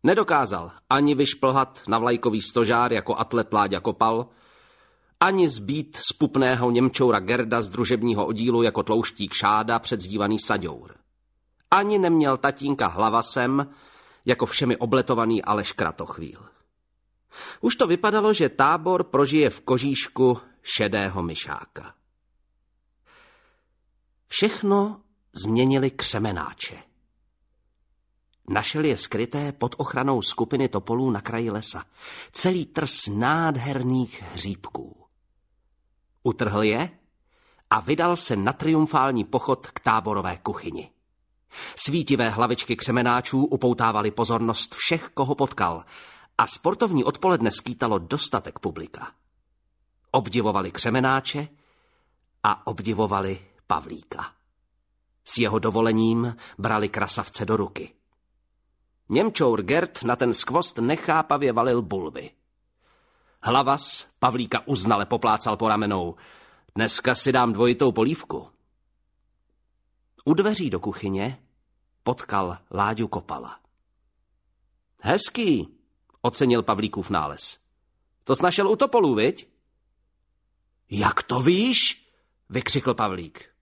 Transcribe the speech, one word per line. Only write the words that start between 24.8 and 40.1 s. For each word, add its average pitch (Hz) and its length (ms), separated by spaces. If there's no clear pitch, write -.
změnili 127 580
křemenáče. 98 920
Našel 107 360
je 131 120
skryté 139 560
pod - 260
ochranou 127 440
skupiny 123 460
topolů 117 420
na 101 100
kraji 113 300
lesa. - 340
Celý 185 340
trs - 400
nádherných 127 1160
hříbků. - 840
Utrhl 107 400
je 117 280
a 110 100
vydal 170 360
se 127 200
na 98 160
triumfální 151 720
pochod - 420
k - 140
táborové 101 580